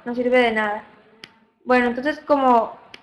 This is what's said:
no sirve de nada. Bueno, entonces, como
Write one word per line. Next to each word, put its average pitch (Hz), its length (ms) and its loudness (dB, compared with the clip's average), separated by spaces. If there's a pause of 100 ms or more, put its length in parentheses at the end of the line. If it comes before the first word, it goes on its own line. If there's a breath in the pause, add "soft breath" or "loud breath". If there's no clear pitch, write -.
no 240 100 -8
sirve 247 260 0
de 233 120 2
nada. 214 320 -4 (800)
Bueno, 247 220 2
entonces, 262 340 -4
como 254 580 2 (240)